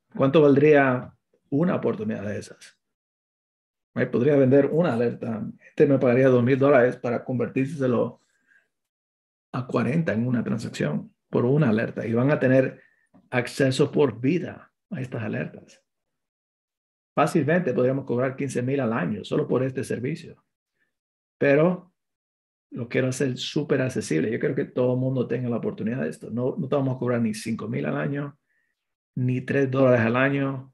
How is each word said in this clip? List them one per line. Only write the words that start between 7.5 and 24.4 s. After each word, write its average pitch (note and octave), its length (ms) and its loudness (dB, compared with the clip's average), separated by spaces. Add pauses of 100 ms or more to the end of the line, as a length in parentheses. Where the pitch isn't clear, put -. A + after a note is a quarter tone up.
a B2+ 140 -6
cuarenta B2 460 0
en A2+ 140 -2
una B2 160 -2
transacción C3 680 -6 (160)
por B2 160 0
una C#3 240 2
alerta. A#2 380 -2
Y A#2 60 -4
van B2 180 2
a D3+ 80 2
tener C3 420 2 (500)
acceso C3 600 0
por A#2+ 300 0
vida C#3 520 -4 (180)
a D#3 100 -8
estas B2+ 220 -8
alertas. - 600 -10 (1300)
Fácilmente D3+ 580 2
podríamos C3 320 0
cobrar B2+ 320 -4
quince C3 260 -6
mil C3+ 180 -2
al A2+ 120 -2
año D3 320 -4
solo D3+ 220 -2
por B2 160 0
este C3 220 -6
servicio. - 580 -8 (960)
Pero D3+ 540 2 (760)
lo B2 180 -10
quiero B2+ 200 0
hacer B2+ 280 -4
súper D3 460 -2
accesible. C3 480 -2
Yo A#2+ 80 -4
quiero D3 160 -2